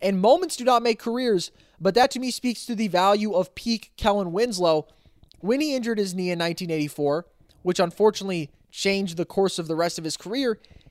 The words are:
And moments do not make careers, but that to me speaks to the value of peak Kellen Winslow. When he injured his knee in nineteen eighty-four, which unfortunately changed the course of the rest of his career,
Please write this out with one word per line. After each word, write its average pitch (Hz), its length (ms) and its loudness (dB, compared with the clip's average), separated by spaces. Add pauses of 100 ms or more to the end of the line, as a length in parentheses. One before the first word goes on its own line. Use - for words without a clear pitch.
And 190 200 0
moments 311 340 4
do 240 80 -10
not 240 200 4
make 233 160 0
careers, 233 520 -2 (300)
but 185 140 0
that 233 160 6
to 247 80 -6
me 254 120 -4
speaks - 340 -4
to 240 100 -6
the 220 120 0
value 196 460 2
of 180 200 0
peak - 440 -6
Kellen 202 340 0
Winslow. 180 560 2 (540)
When 240 200 0
he 302 140 -2
injured 233 220 -2
his 196 160 -2
knee 180 180 -2
in 170 80 -2
nineteen 170 320 -4
eighty-four, 147 540 -2 (380)
which 180 160 0
unfortunately 185 720 0 (200)
changed 196 460 -2
the 170 80 -4
course 196 320 0
of 170 100 -6
the 160 80 -4
rest 170 220 -2
of 165 60 -8
his 160 140 -6
career, 233 420 -4 (320)